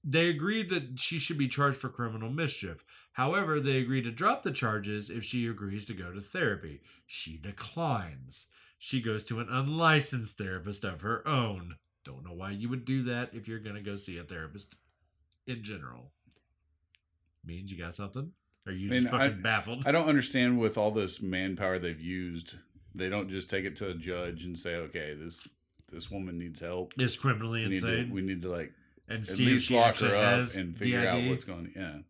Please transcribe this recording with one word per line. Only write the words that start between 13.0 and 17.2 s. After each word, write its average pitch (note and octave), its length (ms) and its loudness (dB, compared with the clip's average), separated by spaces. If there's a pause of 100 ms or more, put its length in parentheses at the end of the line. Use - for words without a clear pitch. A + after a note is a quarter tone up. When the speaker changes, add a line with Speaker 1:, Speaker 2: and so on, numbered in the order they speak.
Speaker 1:
that A#2+ 300 -2
if A2 140 -10
you're A2+ 100 -6
gonna G#2 240 -10
go G2+ 140 -6
see F#2 220 -8
a F2 40 -10
therapist E2+ 540 -12 (720)
in A#2 160 -8
general. D2 500 -12 (1300)